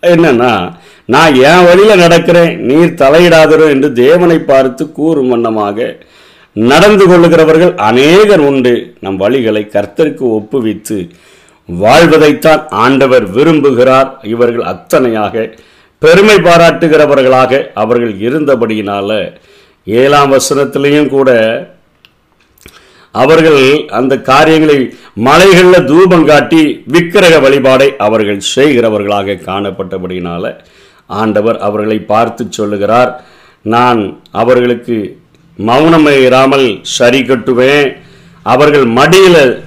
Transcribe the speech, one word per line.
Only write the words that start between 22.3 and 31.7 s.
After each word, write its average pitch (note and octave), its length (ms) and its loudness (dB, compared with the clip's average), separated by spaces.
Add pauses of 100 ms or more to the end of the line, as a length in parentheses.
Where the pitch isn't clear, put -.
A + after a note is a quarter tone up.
அவர்கள் D3+ 460 2 (280)
அந்த C3 320 -2
காரியங்களை D#3 580 2 (440)
மலைகள்ல F3+ 600 4
தூபம் E3+ 420 2
காட்டி D3 380 2 (240)
விக்கிரக E3+ 520 2
வழிபாடை C3+ 580 2
அவர்கள் G#2 480 -2
செய்கிறவர்களாக G#2 960 -2
காணப்பட்டபடியினால F#2 1120 -8 (560)
ஆண்டவர் G#2+ 500 -2
அவர்களை G#2+ 460 -4